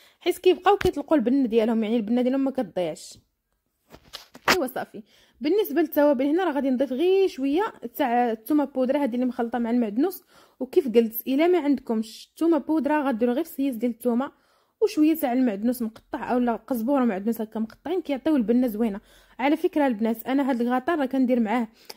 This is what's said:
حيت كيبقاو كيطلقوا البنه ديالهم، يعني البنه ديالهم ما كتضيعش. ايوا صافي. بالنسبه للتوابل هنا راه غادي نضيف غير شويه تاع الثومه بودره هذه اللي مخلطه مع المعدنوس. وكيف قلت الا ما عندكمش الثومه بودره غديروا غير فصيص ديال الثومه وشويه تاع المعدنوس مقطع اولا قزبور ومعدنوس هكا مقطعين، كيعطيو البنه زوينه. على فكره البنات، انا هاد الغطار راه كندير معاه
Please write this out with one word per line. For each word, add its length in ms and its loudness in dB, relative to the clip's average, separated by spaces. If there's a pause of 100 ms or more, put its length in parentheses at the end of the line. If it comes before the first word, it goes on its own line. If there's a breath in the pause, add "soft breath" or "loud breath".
(200 soft breath)
حيت 180 -2
كيبقاو 400 4
كيطلقوا 400 0
البنه 300 2
ديالهم، 360 2
يعني 140 0
البنه 240 0
ديالهم 220 0
ما 80 0
كتضيعش. 640 -6 (1300)
ايوا 180 0
صافي. 360 -10 (380 soft breath)
بالنسبه 400 0
للتوابل 440 2
هنا 180 0
راه 80 0
غادي 180 -2
نضيف 240 -2
غير 340 2
شويه 460 -2 (220)
تاع 360 0
الثومه 340 0
بودره 320 -2
هذه 180 -2
اللي 100 0
مخلطه 340 -4
مع 100 -2
المعدنوس. 540 -2 (360 soft breath)
وكيف 360 0
قلت 320 2
الا 200 2
ما 120 4
عندكمش 720 -4
الثومه 260 0
بودره 440 0
غديروا 320 0
غير 100 -2
فصيص 320 -4
ديال 160 -2
الثومه 400 -2 (500)
وشويه 340 4
تاع 180 -2
المعدنوس 480 0
مقطع 500 -8
اولا 240 2
قزبور 460 0
ومعدنوس 400 0
هكا 180 -6
مقطعين، 420 -6
كيعطيو 340 -2
البنه 320 2
زوينه. 340 -4 (380 soft breath)
على 180 2
فكره 300 0
البنات، 400 -2
انا 220 0
هاد 120 -2
الغطار 380 0
راه 60 0
كندير 340 2
معاه 280 0 (300 loud breath)